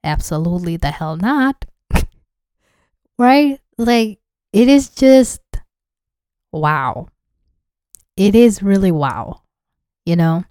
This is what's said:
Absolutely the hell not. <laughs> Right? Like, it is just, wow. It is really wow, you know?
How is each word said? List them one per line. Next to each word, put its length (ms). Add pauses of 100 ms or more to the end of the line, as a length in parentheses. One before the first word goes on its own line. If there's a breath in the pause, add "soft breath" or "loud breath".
Absolutely 720
the 140
hell 260
not. 480 (260)
<laughs> 140 (1120)
Right? 420 (180)
Like, 420 (340)
it 160
is 180
just, 540 (1120)
wow. 560 (1040)
It 180
is 300
really 300
wow, 480 (640)
you 100
know? 360